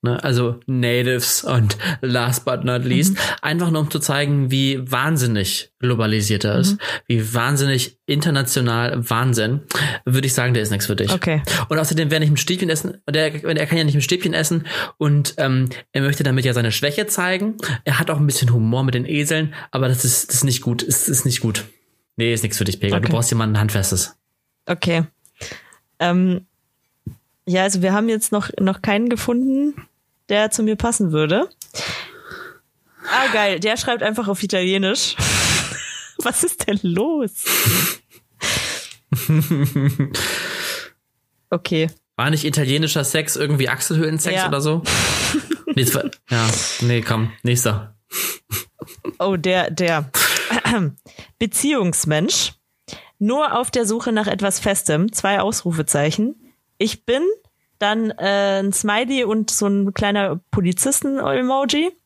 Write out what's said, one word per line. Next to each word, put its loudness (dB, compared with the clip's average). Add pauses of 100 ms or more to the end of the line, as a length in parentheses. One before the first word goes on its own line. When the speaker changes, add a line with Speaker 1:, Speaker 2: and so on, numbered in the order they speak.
Speaker 1:
ne, 0
also 0
Natives 0
und 2 (240)
last 0
but -2
not 0
least, 2
Speaker 2:
Mhm. -4 (240)
Speaker 1:
einfach 0
nur 2
um -2
zu -4
zeigen, 0
wie 2 (120)
wahnsinnig 0
globalisiert 2
er 2
ist, 4
Speaker 2:
Mhm. -4 (300)
Speaker 1:
wie 0
wahnsinnig 0
international 0
Wahnsinn, 2 (420)
würde 2
ich 0
sagen, 2
der 2
ist -2
nichts -2
für 0
dich. 0
Speaker 2:
Okay. 0 (260)
Speaker 1:
Und 0
außerdem, 0
wer 2
nicht 4
mit 4
Stäbchen -2
essen, -4
der, 0
er 0
kann 0
ja 2
nicht 4
mit 4
Stäbchen 0
essen 0 (320)
und, 2
ähm, 2 (240)
er 0
möchte 0
damit 2
ja 2
seine 2
Schwäche -2
zeigen. -2 (280)
Er 0
hat 0
auch 0
ein 4
bisschen 2
Humor 2
mit 0
den 0
Eseln, 0 (200)
aber 2
das 0
ist, 0
das 0
ist 2
nicht 0
gut. 0
Es 0
ist 0
nicht 0
gut. -2 (520)
Nee, 2
ist -2
nichts -2
für 0
dich, -2
Pega. 2
Speaker 2:
Okay. 0
Speaker 1:
Du 2
brauchst 2
jemanden 2
Handfestes. 0 (520)
Speaker 2:
Okay. 0 (920)
Ähm, 2 (1000)
ja, 2
also 2
wir 2
haben 2
jetzt -2
noch, -2 (100)
noch 0
keinen 2
gefunden, 0 (420)
der 2
zu -2
mir 2
passen 0
würde. 2 (1600)
Ah, 2
geil. 2
Der 0
schreibt -2
einfach -2
auf -2
Italienisch. 0 (520)
<laughs> -12
Was 0
ist -4
denn 0
los? 0 (1800)
Speaker 1:
<laughs> 2 (1400)
Speaker 2:
Okay. 0 (280)
Speaker 1:
War 2
nicht 2
italienischer 0
Sex -2
irgendwie 0
Achselhöhlensex 0
Speaker 2:
Ja. 0
Speaker 1:
oder 0
so? 0
Speaker 2:
<laughs> -2 (840)
Speaker 1:
Nee, 4
das 0
war, -2 (260)
ja, 2 (320)
nee, 2
komm, -2 (140)
nächster. 0 (1300)
Speaker 2:
Oh, 2
der, 0
der. 0 (540)
<clears throat> 2 (480)
Beziehungsmensch. 0 (640)
Nur 0
auf -2
der 0
Suche -2
nach 2
etwas 0
Festem. 0
Zwei 0
Ausrufezeichen. 0 (440)
Ich -4
bin, 0 (560)
dann, 0
äh, 0
ein 0
Smiley 0
und 0
so 0
ein 2
kleiner 0 (100)
Polizisten-Emoji. 0 (140)